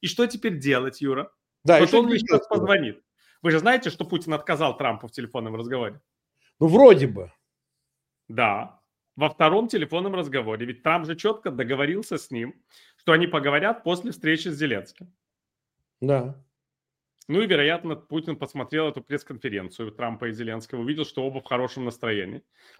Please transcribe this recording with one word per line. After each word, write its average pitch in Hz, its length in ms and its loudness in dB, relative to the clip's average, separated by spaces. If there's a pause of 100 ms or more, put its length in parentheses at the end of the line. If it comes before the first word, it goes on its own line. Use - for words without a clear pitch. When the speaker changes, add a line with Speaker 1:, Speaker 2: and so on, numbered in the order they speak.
Speaker 1:
И 196 40 -6
что 240 200 0
теперь 220 320 -6
делать, 131 420 -2
Юра? 139 320 -4 (320)
Speaker 2:
Да, 160 140 8
и - 20 8
Speaker 1:
Вот 175 80 6
Speaker 2:
что 226 100 6
Speaker 1:
он 240 60 6
Speaker 2:
теперь 233 120 2
Speaker 1:
мне - 40 -2
сейчас 214 200 2
Speaker 2:
делать? - 80 -6
Speaker 1:
позвонит. 185 540 0 (380)
Вы 165 120 0
же 160 60 4
знаете, 240 300 2
что - 160 -6
Путин 160 300 -4
отказал 151 420 -2
Трампу 117 320 -4
в - 40 -20
телефонном 113 440 -8
разговоре? 117 440 -6 (600)
Speaker 2:
Ну, 156 60 4
вроде 180 400 10
бы. 98 260 -10 (960)
Speaker 1:
Да. 110 520 -2 (340)
Во 147 140 0
втором 175 400 2
телефонном 180 460 -4
разговоре. 131 500 -4
Ведь 120 180 -12
Трамп 165 220 0
же 160 100 -8
четко 208 360 -4
договорился 139 680 -4
с - 140 -14
ним, 120 240 -8 (420)
что - 160 2
они 170 140 6
поговорят 160 580 0
после 180 280 -4
встречи 160 360 -2
с 156 80 -6
Зеленским. 135 560 -6 (880)
Speaker 2:
Да. 135 420 -2 (840)
Speaker 1:
Ну 175 140 0
и, 226 40 -2
вероятно, 165 480 0
Путин 156 420 -8
посмотрел 151 520 -6
эту 139 140 -10
пресс-конференцию 110 920 -10
Трампа 117 360 -8
и 113 40 -8
Зеленского, 113 480 -10
увидел, 147 240 -6
что 135 200 -8
оба 135 160 -8
в - 40 -14
хорошем 127 400 -4
настроении. 110 580 -6 (380)